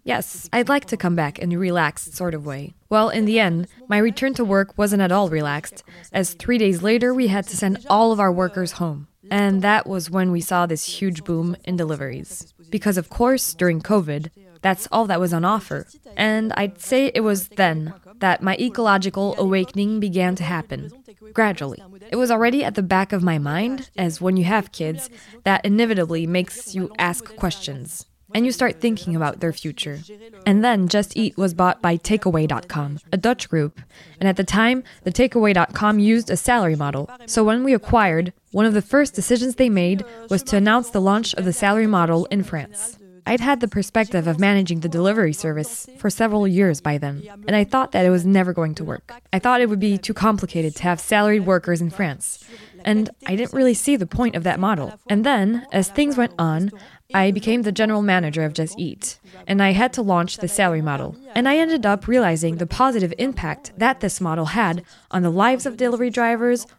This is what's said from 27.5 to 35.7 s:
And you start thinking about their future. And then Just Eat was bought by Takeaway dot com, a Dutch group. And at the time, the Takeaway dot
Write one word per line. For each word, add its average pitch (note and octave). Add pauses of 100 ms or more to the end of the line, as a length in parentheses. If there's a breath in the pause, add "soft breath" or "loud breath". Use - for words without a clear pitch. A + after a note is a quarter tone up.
And A#3
you B3+
start -
thinking G#3+
about D#3
their E3
future. D3 (480)
And G3+
then G3+
Just G3+
Eat G#3+
was F#3
bought F3+
by E3+
Takeaway E3+
dot -
com, D3 (140)
a G3+
Dutch A#3+
group. D3+ (400 loud breath)
And F#3+
at F#3+
the G3
time, A#3+ (200 loud breath)
the F#3
Takeaway A#3
dot F3